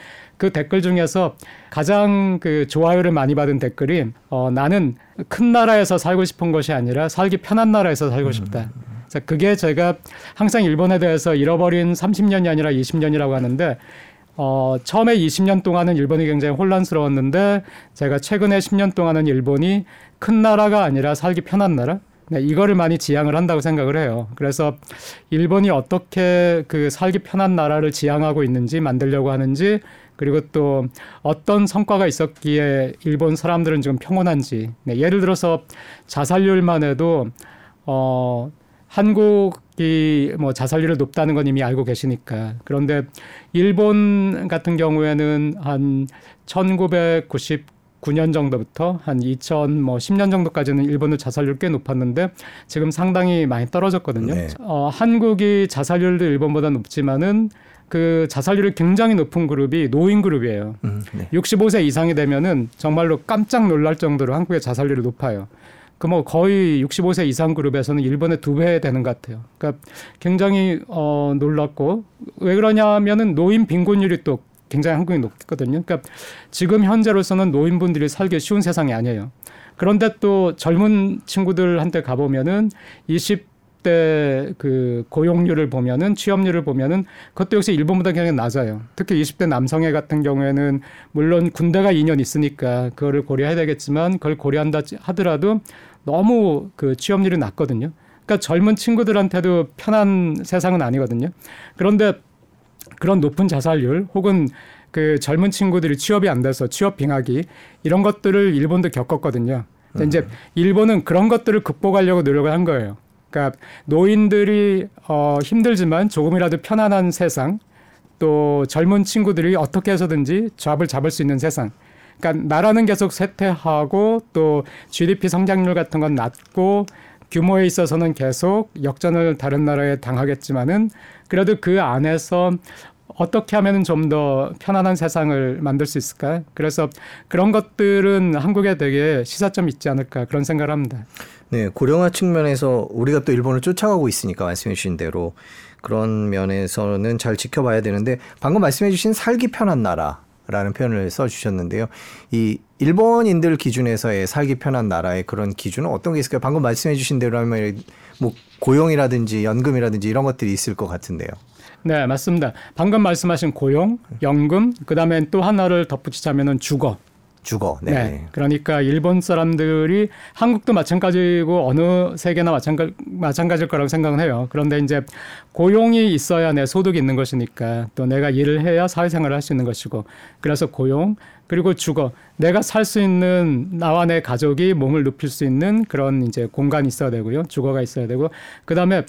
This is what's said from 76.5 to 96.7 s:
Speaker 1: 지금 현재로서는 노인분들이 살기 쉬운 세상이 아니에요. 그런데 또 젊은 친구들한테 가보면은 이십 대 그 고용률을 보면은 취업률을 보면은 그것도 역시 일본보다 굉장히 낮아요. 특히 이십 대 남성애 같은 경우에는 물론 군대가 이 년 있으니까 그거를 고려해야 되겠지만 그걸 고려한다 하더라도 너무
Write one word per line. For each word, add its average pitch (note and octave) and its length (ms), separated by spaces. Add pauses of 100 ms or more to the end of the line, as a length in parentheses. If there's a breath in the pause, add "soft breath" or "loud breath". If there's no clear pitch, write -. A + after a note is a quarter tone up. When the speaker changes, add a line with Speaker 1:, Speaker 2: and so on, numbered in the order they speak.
Speaker 1:
지금 G3+ 320
현재로서는 G3 680
노인분들이 D#3+ 580
살기 F3 320
쉬운 G3+ 220
세상이 E3 320
아니에요. A#2 380 (460 loud breath)
그런데 G#3 420
또 F#3+ 360
젊은 G3 680
친구들한테 F3 800
가보면은 C#3 640 (380 loud breath)
이십 E3+ 420 (320)
대 D#3 760
그 B2 500
고용률을 E3 600
보면은 C3 440
취업률을 F#3+ 520
보면은 D3 400 (280 loud breath)
그것도 F#3+ 240
역시 G3+ 160
일본보다 F3 380
굉장히 E3+ 220
낮아요. A#2 480 (160)
특히 F#3 240
이십 D3+ 160
대 F3+ 80
남성애 D#3 460
같은 D3+ 300
경우에는 C#3 600 (320 loud breath)
물론 E3+ 380
군대가 F#3+ 420
이 D3+ 100
년 D#3 160
있으니까 C3 760
그거를 C#3+ 300
고려해야 C#3+ 300
되겠지만 D#3 580
그걸 D3+ 240
고려한다 D3+ 440 (180)
하더라도 F3+ 600 (420 loud breath)
너무 F#3+ 720